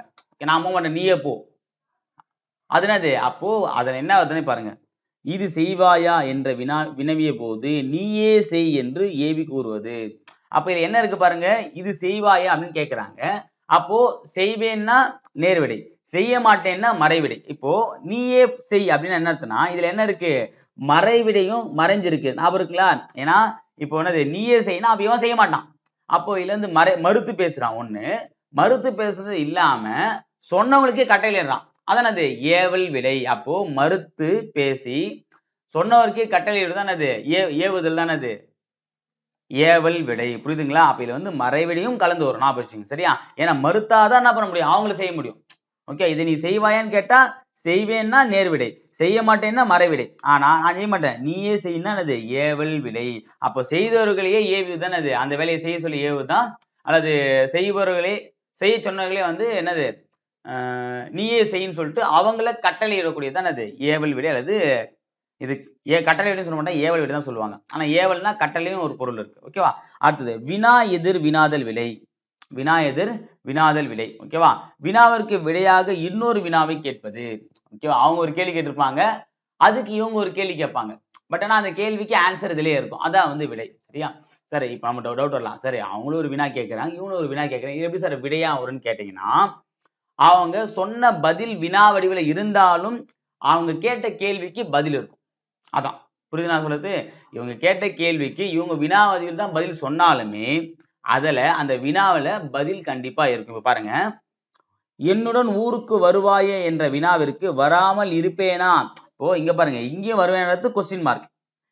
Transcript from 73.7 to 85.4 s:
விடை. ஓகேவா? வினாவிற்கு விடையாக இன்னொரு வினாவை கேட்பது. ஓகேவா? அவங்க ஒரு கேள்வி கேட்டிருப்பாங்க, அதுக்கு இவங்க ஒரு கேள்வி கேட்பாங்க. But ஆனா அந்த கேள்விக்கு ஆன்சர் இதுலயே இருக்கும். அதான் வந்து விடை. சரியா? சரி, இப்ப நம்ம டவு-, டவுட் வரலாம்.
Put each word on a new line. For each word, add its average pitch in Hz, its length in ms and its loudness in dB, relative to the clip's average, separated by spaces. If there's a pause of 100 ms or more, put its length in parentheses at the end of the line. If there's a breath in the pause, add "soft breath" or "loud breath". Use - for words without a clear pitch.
விடை. 113 180 -8 (120)
ஓகேவா? 160 320 2 (320 loud breath)
வினாவிற்கு 214 580 4
விடையாக 185 600 2
இன்னொரு 214 400 -2
வினாவை 160 360 0
கேட்பது. 120 480 -10 (460)
ஓகேவா? 143 260 -2
அவங்க 160 240 4
ஒரு 160 120 0
கேள்வி 180 200 -4
கேட்டிருப்பாங்க, 143 480 -2 (600)
அதுக்கு 214 320 0
இவங்க 220 260 -4
ஒரு 185 140 -4
கேள்வி 185 240 -6
கேட்பாங்க. 127 360 -6 (340)
But 165 160 -6
ஆனா 220 140 0
அந்த 196 160 0
கேள்விக்கு 214 440 -2
ஆன்சர் 185 360 0
இதுலயே 156 240 0
இருக்கும். - 260 -6
அதான் 165 260 2
வந்து 147 200 -6
விடை. 113 180 -12 (160)
சரியா? 147 260 -10 (440 soft breath)
சரி, 139 180 -2
இப்ப 120 160 -8
நம்ம 120 160 -4
டவு-, 120 140 -6
டவுட் 143 200 -2
வரலாம். 110 240 -8